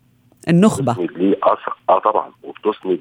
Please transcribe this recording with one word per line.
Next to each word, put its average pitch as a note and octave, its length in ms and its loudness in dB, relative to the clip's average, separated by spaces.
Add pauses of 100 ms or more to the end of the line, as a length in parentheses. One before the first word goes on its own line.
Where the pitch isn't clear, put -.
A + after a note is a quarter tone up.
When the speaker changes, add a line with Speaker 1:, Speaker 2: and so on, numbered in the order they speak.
(500)
Speaker 1:
النخبة. E3+ 440 2
Speaker 2:
تسند F2 180 -6
ليه G2 320 0
أصع-، - 320 -2 (140)
آه F#2+ 100 2
طبعًا، G2+ 320 -2 (120)
وبتسند F2+ 580 -4